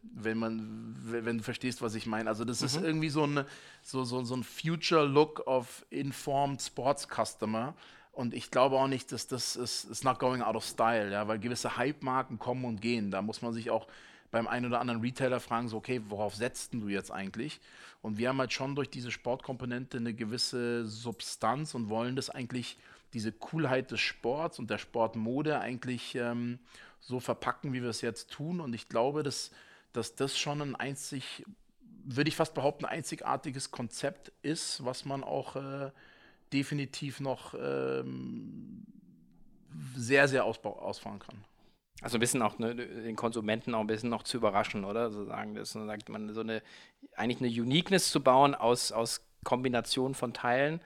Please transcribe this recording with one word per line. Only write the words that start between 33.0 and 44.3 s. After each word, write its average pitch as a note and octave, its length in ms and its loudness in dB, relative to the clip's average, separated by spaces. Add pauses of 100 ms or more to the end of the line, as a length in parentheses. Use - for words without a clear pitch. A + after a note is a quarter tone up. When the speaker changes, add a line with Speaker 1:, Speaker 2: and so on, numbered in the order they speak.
Speaker 1:
Konzept - 600 -6 (100)
ist, - 440 -4
was B2+ 200 -4
man C3+ 180 -4
auch, C#3 340 -4
äh, C#3 340 -6 (600)
definitiv C#3 720 -2
noch, C3+ 380 -4
ähm, C2 1300 -4 (1080)
sehr, C3+ 320 8
sehr B2+ 180 4
ausbau-, A2 340 -4
ausfahren G#2 400 -8
kann. A2 240 -16 (580)
Speaker 2:
Also A#2 160 -2
ein - 20 4
bisschen A#2+ 220 4
auch, G#2+ 180 2
ne, A#2 160 -2
den A2+ 400 -6
Konsumenten A2+ 580 0
auch A2 60 2
ein G#2+ 80 0
bisschen A2 220 0
noch A2+ 140 -2
zu - 140 -4